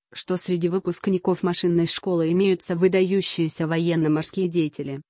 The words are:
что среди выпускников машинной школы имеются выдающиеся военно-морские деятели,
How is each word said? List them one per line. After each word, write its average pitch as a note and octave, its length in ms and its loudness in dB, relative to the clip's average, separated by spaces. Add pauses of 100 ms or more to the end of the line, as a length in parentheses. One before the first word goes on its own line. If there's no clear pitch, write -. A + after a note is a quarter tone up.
(140)
что - 240 -6
среди F3 320 -2
выпускников F3+ 720 -2
машинной F3 440 2
школы E3+ 440 -2
имеются F#3 440 2
выдающиеся F3+ 920 0
военно-морские E3 800 0
деятели, D3+ 640 -4